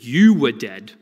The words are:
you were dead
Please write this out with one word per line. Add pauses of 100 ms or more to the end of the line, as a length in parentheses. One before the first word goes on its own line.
you
were
dead (100)